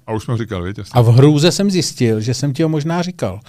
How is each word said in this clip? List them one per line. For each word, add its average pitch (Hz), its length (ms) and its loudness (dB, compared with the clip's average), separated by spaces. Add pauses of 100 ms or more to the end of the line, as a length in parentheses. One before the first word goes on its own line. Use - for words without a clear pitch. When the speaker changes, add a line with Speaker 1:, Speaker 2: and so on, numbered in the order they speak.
Speaker 1:
A 113 60 -10
už 110 120 -6
jsme 131 100 -6
ho 110 40 -2
říkal, 98 240 -6
viď? 98 160 -10
Jasně. 101 160 -16
Speaker 2:
A 123 60 4
v 113 80 4
hrůze 143 440 6
jsem 202 180 0
zjistil, 120 500 -2
že 110 140 -4
jsem 143 180 -4
ti 131 100 -2
ho 160 60 0
možná 160 340 -2
říkal. 143 460 -8